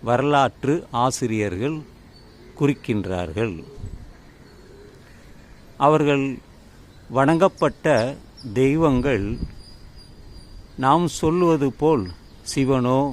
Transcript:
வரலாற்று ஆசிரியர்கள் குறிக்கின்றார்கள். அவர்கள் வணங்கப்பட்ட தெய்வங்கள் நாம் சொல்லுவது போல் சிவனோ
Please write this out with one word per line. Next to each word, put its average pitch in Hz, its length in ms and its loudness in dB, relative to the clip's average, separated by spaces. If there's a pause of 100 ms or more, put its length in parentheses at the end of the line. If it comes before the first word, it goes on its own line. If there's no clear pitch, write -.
வரலாற்று 135 880 0
ஆசிரியர்கள் 117 840 -2 (840)
குறிக்கின்றார்கள். 98 960 -2 (2250)
அவர்கள் 143 480 2 (880)
வணங்கப்பட்ட 143 1040 2 (360)
தெய்வங்கள் 131 760 2 (1500)
நாம் 147 320 2
சொல்லுவது 160 640 2
போல் 147 340 0 (480)
சிவனோ 131 460 2 (120)